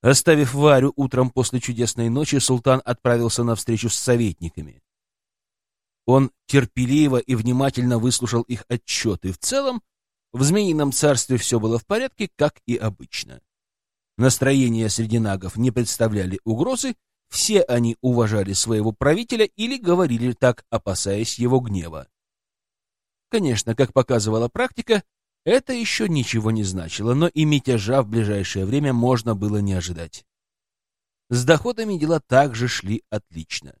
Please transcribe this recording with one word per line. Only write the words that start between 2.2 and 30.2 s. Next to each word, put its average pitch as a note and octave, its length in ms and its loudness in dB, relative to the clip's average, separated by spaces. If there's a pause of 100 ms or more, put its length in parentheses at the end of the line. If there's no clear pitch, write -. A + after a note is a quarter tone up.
султан C3 460 2
отправился A#2+ 580 0
на A#2 140 0
встречу A2+ 320 -2
с - 80 -2
советниками. E2+ 840 -2 (1300)
Он C3 240 4 (160)
терпеливо C3 720 2
и B2+ 160 -2
внимательно B2 640 0
выслушал A#2 440 0
их A#2+ 260 -8
отчеты. G2+ 640 -4
В - 60 -10
целом, C4 440 -4 (500)
в B2 100 -2
Змеином D#3 500 2
царстве C3 440 2
все - 220 0
было A2+ 200 0
в - 80 -8
порядке, A3+ 500 -4
как - 300 -2
и A#2 100 -2
обычно. D#2 640 -8 (760)
Настроения B2 720 2
среди A2+ 300 -2
нагов G2 380 -2
не A#2+ 140 2
представляли G#2 760 -2
угрозы, G#3 500 -2 (340)
все - 340 2
они A#2 380 2
уважали A2 520 2
своего A2 400 0
правителя G#3+ 520 0
или A#3 320 -4
говорили E3+ 560 0
так, B2 380 2
опасаясь G2+ 680 -4
его B2 220 2
гнева. E2 480 -8 (1200)
Конечно, C3 440 -2
как C3 180 0
показывала A2+ 560 0
практика, A#3 540 -2 (420)
это B3+ 280 2
еще A#3 340 -2
ничего A#2 440 0
не A2 120 0
значило, F#2+ 520 -4
но D#3 120 2
и D#3 200 0
мятежа B2+ 560 2
в G#2 60 -4
ближайшее G#2 580 -2
время C#3 260 0
можно A#2 420 0
было G#2 240 -2
не G2+ 140 0
ожидать. E2+ 540 -8 (1040)